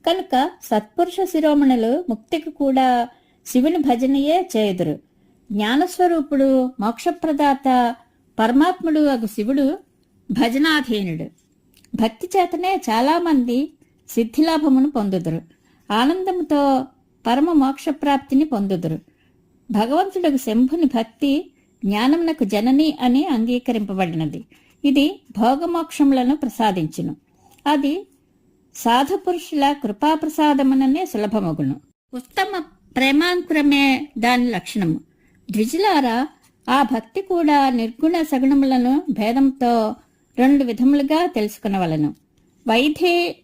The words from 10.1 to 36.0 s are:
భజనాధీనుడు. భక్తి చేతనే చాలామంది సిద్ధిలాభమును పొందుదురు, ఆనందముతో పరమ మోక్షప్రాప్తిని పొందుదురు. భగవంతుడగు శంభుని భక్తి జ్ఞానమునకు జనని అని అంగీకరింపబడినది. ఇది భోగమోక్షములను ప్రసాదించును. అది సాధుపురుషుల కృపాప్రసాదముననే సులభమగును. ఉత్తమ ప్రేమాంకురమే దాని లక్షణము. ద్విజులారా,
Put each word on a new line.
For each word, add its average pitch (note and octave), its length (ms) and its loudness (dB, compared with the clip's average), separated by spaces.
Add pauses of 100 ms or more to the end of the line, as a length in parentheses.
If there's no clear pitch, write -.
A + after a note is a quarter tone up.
భజనాధీనుడు. A#3 920 -2 (720)
భక్తి A3+ 420 -4
చేతనే F4+ 520 -2
చాలామంది C4+ 840 0 (360)
సిద్ధిలాభమును D4 800 2
పొందుదురు, F#3 520 -2 (500)
ఆనందముతో C#4+ 920 0 (420)
పరమ C#4 240 2
మోక్షప్రాప్తిని C#4 920 0
పొందుదురు. F#3+ 540 -2 (720)
భగవంతుడగు D4+ 640 0
శంభుని B3+ 480 2
భక్తి C4+ 640 -2 (340)
జ్ఞానమునకు C#4+ 580 0
జనని B3+ 580 2
అని B3+ 240 2
అంగీకరింపబడినది. G#3+ 1200 -2 (400)
ఇది C#4+ 360 0 (160)
భోగమోక్షములను C#4 1000 0
ప్రసాదించును. F#3+ 800 -4 (520)
అది D4 400 -2 (680)
సాధుపురుషుల C#4+ 960 0
కృపాప్రసాదముననే C#4+ 1300 0
సులభమగును. G3 720 -2 (380)
ఉత్తమ F#4+ 500 -6 (320)
ప్రేమాంకురమే C#4+ 1120 2 (100)
దాని A#3+ 340 2
లక్షణము. F#3+ 480 -2 (520)
ద్విజులారా, C4+ 760 0 (420)